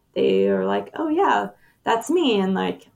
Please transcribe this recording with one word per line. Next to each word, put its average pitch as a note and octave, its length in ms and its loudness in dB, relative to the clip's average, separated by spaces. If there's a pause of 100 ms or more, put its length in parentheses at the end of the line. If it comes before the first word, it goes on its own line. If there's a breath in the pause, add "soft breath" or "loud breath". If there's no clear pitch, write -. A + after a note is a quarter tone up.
(140)
they G3 340 2
are F#3+ 180 0
like, G3+ 280 -4
"Oh, D#4+ 140 -4
yeah, A3+ 400 0 (340 soft breath)
that's - 280 -2
me." C#4 300 2
And, F#3+ 140 0
like, F#3 420 -4